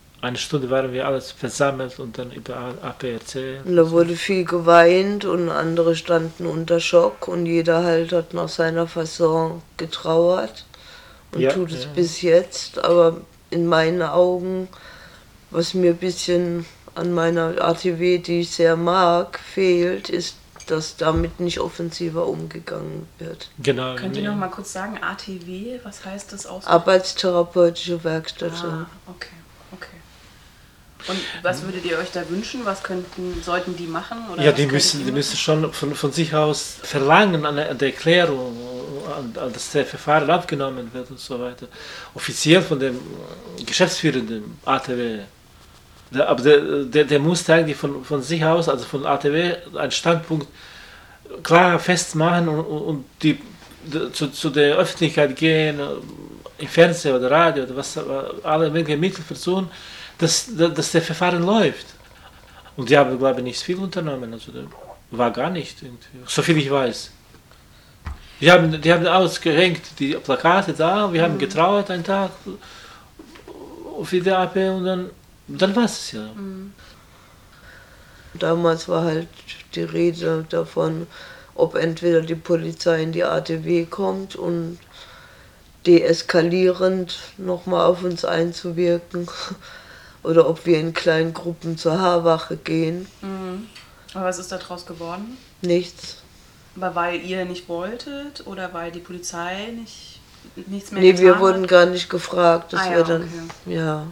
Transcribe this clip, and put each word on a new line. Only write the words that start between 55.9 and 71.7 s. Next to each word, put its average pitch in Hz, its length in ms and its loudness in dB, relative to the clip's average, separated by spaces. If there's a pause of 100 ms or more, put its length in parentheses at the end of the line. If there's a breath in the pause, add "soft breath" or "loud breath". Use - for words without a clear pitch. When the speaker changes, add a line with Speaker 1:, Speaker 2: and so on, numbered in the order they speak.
Speaker 1:
im 139 120 -10
Fernsehen 165 460 6
oder 127 160 2
Radio 151 340 4
oder 127 120 -8
was, - 220 -8 (440)
alle 156 280 2
möglichen 151 300 0
Mittel 180 220 -2
versuchen, 185 460 -4 (480 loud breath)
dass, - 300 0 (100)
dass 160 360 0
der 165 100 4
Verfahren 175 400 0
läuft. 185 440 2 (920 loud breath)
Und 123 120 -6
die 139 80 8
haben, 127 220 6
glaube 127 220 2
ich, 123 40 -4
nicht 120 160 -8
viel 180 180 -4
unternommen, 156 540 -6
also - 200 -16
da 123 80 -14 (500)
war 117 220 0
gar 131 180 -2
nicht - 320 -8
irgendwie, 127 360 -20 (100)
soviel 160 300 2
ich 135 120 0
weiß. 131 400 -2 (1300 soft breath)
Die 160 120 8
haben, 160 280 6
die 160 120 6
haben 175 160 4
ausgehängt, 170 760 4 (160)
die 143 160 -2
Plakate 165 580 2
da, 175 400 2
wir 165 80 2
haben 170 140 2
Speaker 3:
Mhm. 196 40 -2
Speaker 1:
getrauert 190 520 2